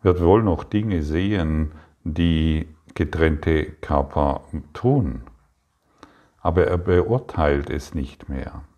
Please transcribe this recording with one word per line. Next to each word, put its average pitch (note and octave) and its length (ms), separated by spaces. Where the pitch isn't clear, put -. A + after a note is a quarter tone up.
wird F2+ 180
wohl F#2+ 220
noch F2+ 220
Dinge G#2+ 380
sehen, D#2 680
die D#2+ 640
getrennte D#2+ 720
Körper C#2+ 800
tun. A#2 500
Aber E2+ 280
er F2 100
beurteilt E2+ 920
es D2 220
nicht - 360
mehr. C#2 340